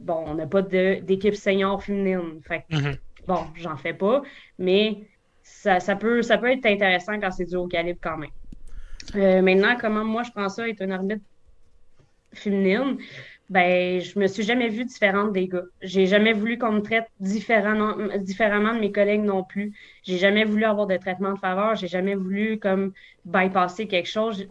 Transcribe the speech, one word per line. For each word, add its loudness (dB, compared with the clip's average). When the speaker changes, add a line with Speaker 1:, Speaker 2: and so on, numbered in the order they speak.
Speaker 1:
bon, -4
on -6
n'a -4
pas 2
de, 2
d'équipe 0
senior 0
féminine. -2
Fait -8
que, -2
Speaker 2:
Mhm. -2
Speaker 1:
bon, 0
j'en -8
fais -6
pas, 2
mais 2
ça, 0
ça -2
peut, 0
ça 2
peut 2
être 0
intéressant 2
quand -2
c'est -6
du -6
haut -4
calibre -4
quand -6
même. -10
Euh, 6
maintenant, 6
comment 0
moi -2
je -14
prends -4
ça -6
être -6
une -4
arbitre -4
féminine ? 0
Ben, 2
je -6
me 4
suis 0
jamais 2
vue -4
différente 0
des 0
gars. -4
J'ai 2
jamais 6
voulu -2
qu'on 0
me 2
traite -2
différemment, 0
différemment 0
de -2
mes 0
collègues 2
non 0
plus. -8
J'ai -4
jamais 4
voulu 0
avoir 2
de 2
traitement -4
de -6
faveur. -2
J'ai -6
jamais -2
voulu, -2
comme, -2
bypasser 0
quelque -2
chose. -4